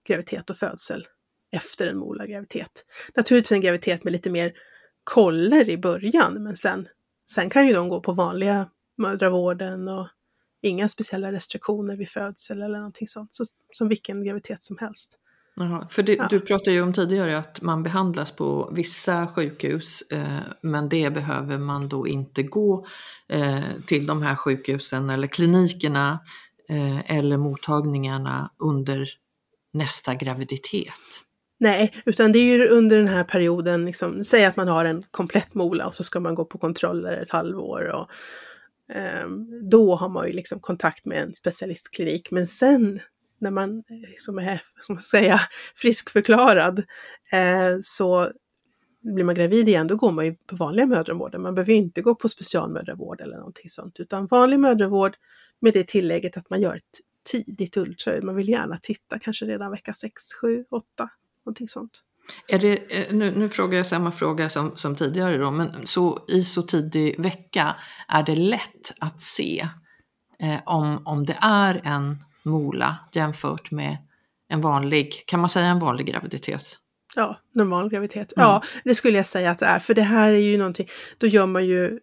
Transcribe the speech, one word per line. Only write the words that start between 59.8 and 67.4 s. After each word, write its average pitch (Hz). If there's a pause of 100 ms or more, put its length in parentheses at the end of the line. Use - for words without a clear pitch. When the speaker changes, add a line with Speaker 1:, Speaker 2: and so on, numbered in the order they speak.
Speaker 1:
sex, - (200)
sju, 240
åtta, 226 (360)
någonting 226
sånt. - (440)
Speaker 2:
Är 196
det, 202 (220)
eh, 202
nu, 208
nu 208
frågar 190
jag 180
samma 175
fråga 160
som, 151
som 143
tidigare 165
då, 139
men 160
så, -
i 185
så 180
tidig 156
vecka, 165 (320)